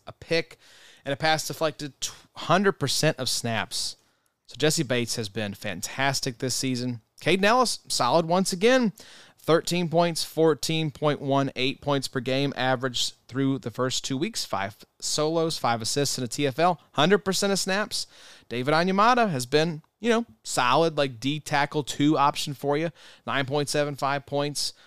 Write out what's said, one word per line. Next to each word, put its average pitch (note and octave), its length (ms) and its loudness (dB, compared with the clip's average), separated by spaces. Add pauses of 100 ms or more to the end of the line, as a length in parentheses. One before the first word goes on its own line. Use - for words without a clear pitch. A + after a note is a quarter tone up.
a - 60 -18
pick, - 480 -4 (440)
and C#3 80 -4
a C3+ 60 -4
pass D#3 300 0
deflected D3 520 -6
t-, - 120 -6 (240)
hundred F#3+ 380 2
percent - 440 0
of B2+ 120 -4
snaps. - 680 -4 (520)
So - 100 -20
Jessie D#3 260 2
Bates A#2+ 320 -2
has G#2+ 140 -6
been G#2 240 -6
fantastic B2 840 -4
this B2+ 140 -2
season. B2 460 -4 (220)
Caden F#3 240 2
Ellis, A#3+ 420 2
solid C#3 380 2
once F3+ 260 0
again. A3+ 400 4 (480)
Thirteen E3+ 500 2
points, E3+ 360 2
fourteen D#3+ 680 2
point D3 300 -2
one C#3 340 0
eight C3 260 -2
points C#3 280 -2
per C3+ 100 -4
game C3 380 -2
average B2+ 560 -2 (160)
through C3+ 300 0
the A#2 120 -8
first B2+ 320 -4
two C3+ 140 -4
weeks. G#3 280 -4
Five G2 300 -4 (240)
solos, D#3+ 580 0
five A#2 240 0
assists, C3+ 380 -2
and B2+ 60 -4
a - 20 -6
T C#3+ 180 -4
F C3+ 140 -2
L. E3+ 200 4 (120)
Hundred E3+ 280 4
percent G3 340 0
of F#3+ 60 0
snaps. G3 460 -4 (440)
David B2+ 240 0
Onyemata G3+ 560 4
has B2+ 160 -2
been, D#3 360 2 (200)
you A3 80 0
know, A#3 160 2 (180)
solid, D3 540 2
like, C3+ 240 -2
D C#3+ 180 -2
tackle D3 440 0
two D3 340 2
option C#3+ 360 0
for C#3+ 240 -2
you. E3 140 -4 (340)
Nine C3 200 -2
point C#3+ 240 -2
seven D3 260 -2
five C#3 300 -4
points, C#3+ 480 -4 (140)